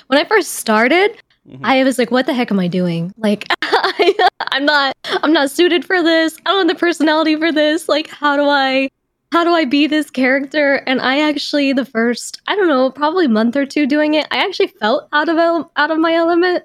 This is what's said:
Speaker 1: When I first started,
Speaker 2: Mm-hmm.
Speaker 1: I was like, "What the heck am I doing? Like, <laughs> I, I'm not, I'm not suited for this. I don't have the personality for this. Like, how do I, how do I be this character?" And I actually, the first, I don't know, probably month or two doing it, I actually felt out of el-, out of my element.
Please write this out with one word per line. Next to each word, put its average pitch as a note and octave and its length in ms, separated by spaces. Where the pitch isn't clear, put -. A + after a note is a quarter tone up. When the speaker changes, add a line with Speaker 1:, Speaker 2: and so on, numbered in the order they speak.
Speaker 1:
When C4+ 120
I E4+ 60
first G4+ 300
started, B3+ 640
Speaker 2:
Mm-hmm. - 180
Speaker 1:
I C4 180
was C4 140
like, B3 120
"What B3+ 160
the D#4+ 80
heck A#3+ 180
am G3+ 100
I F3+ 80
doing? F3 480
Like, G#3 280
<laughs> - 60
I, G4 540
I'm C4+ 240
not, C#4+ 300
I'm - 300
not C#4+ 180
suited E4+ 320
for F#4 180
this. D#4+ 440
I E4 60
don't G4 80
have F#4 80
the - 20
personality D#4 560
for D#4+ 160
this. D4+ 380
Like, D#4 180
how C#4+ 300
do D4 100
I, C4+ 400
how E4+ 100
do E4 80
I E4 140
be C#4+ 200
this D4+ 240
character?" C#4 680
And C4 140
I C4+ 180
actually, D4 540
the C4 100
first, A#3 640
I D#4 80
don't G4 140
know, C4 220
probably D#4 360
month A3+ 300
or C#4 80
two D4 200
doing D4+ 280
it, D4+ 180
I A#3 60
actually F#4 300
felt - 440
out D4+ 160
of D#4+ 100
el-, E4 380
out D4+ 160
of D#4+ 80
my E4 140
element. E4+ 520